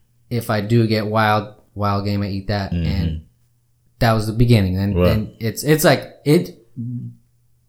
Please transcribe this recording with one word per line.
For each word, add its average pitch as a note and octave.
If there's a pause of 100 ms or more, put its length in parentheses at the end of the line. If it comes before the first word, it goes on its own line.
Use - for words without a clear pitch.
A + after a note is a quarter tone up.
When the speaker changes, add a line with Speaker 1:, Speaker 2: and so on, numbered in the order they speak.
(300)
Speaker 1:
If A#2
I G#2+
do A2+
get G#2
wild, G#2+ (180)
wild G2+
game, G#2
I G2+
eat G2
that. G2+
Speaker 2:
Mm-hmm. E2+
Speaker 1:
And D#2+ (720)
that A2+
was G#2+
the A2
beginning. A2
And, G2
Speaker 2:
Right. F2+
Speaker 1:
and G#2+
it's, A2+
it's D3+
like, D3 (220)
it E3+ (1080)